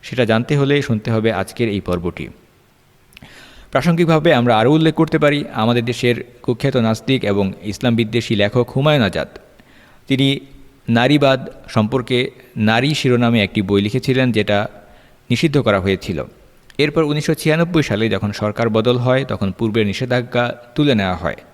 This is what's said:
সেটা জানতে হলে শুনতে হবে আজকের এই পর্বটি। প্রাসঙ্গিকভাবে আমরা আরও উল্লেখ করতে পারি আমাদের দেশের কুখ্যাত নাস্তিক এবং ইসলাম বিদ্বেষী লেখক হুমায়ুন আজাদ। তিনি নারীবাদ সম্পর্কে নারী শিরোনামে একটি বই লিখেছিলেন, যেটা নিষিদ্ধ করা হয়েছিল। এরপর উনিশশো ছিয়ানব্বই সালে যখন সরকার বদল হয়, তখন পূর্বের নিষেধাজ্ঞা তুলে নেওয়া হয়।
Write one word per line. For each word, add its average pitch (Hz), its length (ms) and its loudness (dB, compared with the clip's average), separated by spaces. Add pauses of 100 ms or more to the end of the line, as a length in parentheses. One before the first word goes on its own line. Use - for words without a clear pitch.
সেটা 123 220 -2
জানতে 113 320 0
হলে 139 260 2
শুনতে 113 280 -2
হবে 113 220 0
আজকের 98 360 -4
এই 101 120 -2
পর্বটি। 87 480 -6 (1400)
প্রাসঙ্গিকভাবে 165 640 2
আমরা 120 240 4
আরও 117 140 4
উল্লেখ 160 220 2
করতে 160 240 2
পারি 147 260 2 (100)
আমাদের 117 300 0
দেশের 120 400 -2 (180)
কুখ্যাত 131 340 -2
নাস্তিক 113 480 0
এবং 98 280 0 (100)
ইসলাম 113 320 -2
বিদ্বেষী 113 420 0
লেখক 104 340 0
হুমায়ুন 143 340 2
আজাদ। 82 240 -2 (800)
তিনি 135 320 0 (480)
নারীবাদ 135 600 2 (180)
সম্পর্কে 123 640 0 (260)
নারী 117 380 2
শিরোনামে 120 480 2
একটি 101 200 -2
বই 101 200 2
লিখেছিলেন, 123 500 0
যেটা 104 360 0 (640)
নিষিদ্ধ 143 280 0
করা 104 220 2
হয়েছিল। 90 440 -2 (540)
এরপর 151 260 0
উনিশশো 147 300 -2
ছিয়ানব্বই 165 480 0
সালে 110 260 -2
যখন 101 240 -2
সরকার 107 360 -2
বদল 110 280 2
হয়, 127 280 0
তখন 98 280 -4
পূর্বের 110 340 -2
নিষেধাজ্ঞা 120 680 -2 (200)
তুলে 147 200 2
নেওয়া 95 220 0
হয়। 85 200 -6 (180)